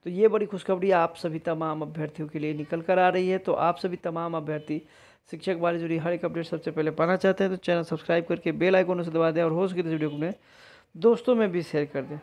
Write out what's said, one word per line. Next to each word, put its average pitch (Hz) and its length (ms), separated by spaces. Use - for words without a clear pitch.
तो 175 60
ये 196 180
बड़ी 214 180
खुशखबरी 190 500
आप 170 200
सभी 160 240
तमाम 160 420
अभ्यर्थियों 151 460
के 156 100
लिए 151 160
निकल 151 280
कर 185 160
आ 180 100
रही 185 200
है। 185 120
तो 185 140
आप 170 240
सभी 175 200
तमाम 165 380
अभ्यर्थी 151 460
शिक्षक 170 300
वाली 170 180
जुड़ी 165 200
हर 175 140
एक 175 120
अपडेट 165 220
सबसे 160 240
पहले 156 220
पाना 165 240
चाहते 190 280
हैं 190 60
तो 185 80
चैनल 170 260
सब्सक्राइब 165 400
करके 170 300
बेल 175 220
आइकन 180 240
उसे 170 100
दबा 165 200
दें 160 120
और 160 100
हो 180 160
सके 180 140
तो 165 60
इस 160 40
वीडियो 151 180
को 147 60
अपने 160 160
दोस्तों 233 400
में 220 160
भी 175 120
शेयर 147 240
कर 143 160
दें। 147 200